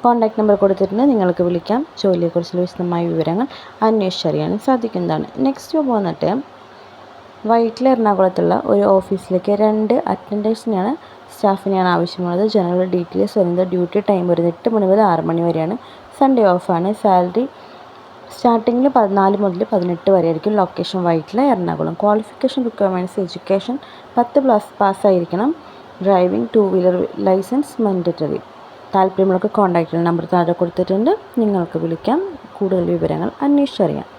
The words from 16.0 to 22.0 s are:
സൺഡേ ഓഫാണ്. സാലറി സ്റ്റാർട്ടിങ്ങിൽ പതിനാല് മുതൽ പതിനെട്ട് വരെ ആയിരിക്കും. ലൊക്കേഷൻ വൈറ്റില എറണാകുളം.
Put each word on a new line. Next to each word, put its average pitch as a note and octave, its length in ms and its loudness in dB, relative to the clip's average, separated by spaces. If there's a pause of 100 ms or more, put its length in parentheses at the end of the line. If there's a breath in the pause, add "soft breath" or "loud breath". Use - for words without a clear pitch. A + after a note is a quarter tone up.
സൺഡേ C4 260 4 (100)
ഓഫാണ്. F3+ 380 -2 (100)
സാലറി F#3 420 2 (880 loud breath)
സ്റ്റാർട്ടിങ്ങിൽ A#3+ 600 2
പതിനാല് G3+ 480 2
മുതൽ F#3+ 280 -2
പതിനെട്ട് F3+ 440 -2
വരെ E3 120 2
ആയിരിക്കും. E3 320 -2
ലൊക്കേഷൻ F#3 480 -4
വൈറ്റില E3 340 -2 (120)
എറണാകുളം. E3 480 -4